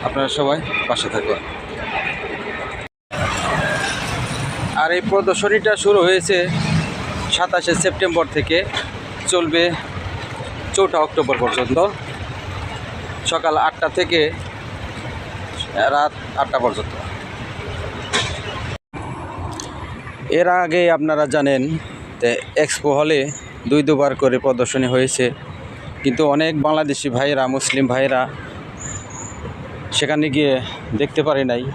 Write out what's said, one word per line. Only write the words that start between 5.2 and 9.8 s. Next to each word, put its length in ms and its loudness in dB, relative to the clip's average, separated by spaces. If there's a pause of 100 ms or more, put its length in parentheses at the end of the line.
শুরু 240 8
হয়েছে 300 4 (1000)
সাতাশে 380 2 (100)
সেপ্টেম্বর 500 2
থেকে, 240 2 (760)
চলবে 320 4 (1080)